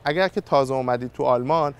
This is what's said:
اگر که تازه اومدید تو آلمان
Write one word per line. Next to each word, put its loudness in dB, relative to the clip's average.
اگر 0
که -4
تازه 2
اومدید -2
تو -4
آلمان 0